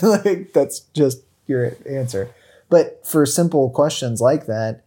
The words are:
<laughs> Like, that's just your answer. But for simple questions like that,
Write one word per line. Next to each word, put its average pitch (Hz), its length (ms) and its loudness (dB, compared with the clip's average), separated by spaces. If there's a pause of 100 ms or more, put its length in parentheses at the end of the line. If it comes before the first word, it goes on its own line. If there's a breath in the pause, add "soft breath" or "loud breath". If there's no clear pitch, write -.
<laughs> 202 220 2
Like, 190 280 -2
that's - 280 0 (120)
just 139 280 0 (260)
your 123 240 -2 (180)
answer. 123 400 -6 (400 soft breath)
But - 380 2
for 151 180 2
simple 151 440 0
questions 127 500 -2
like 135 280 2
that, 110 400 -6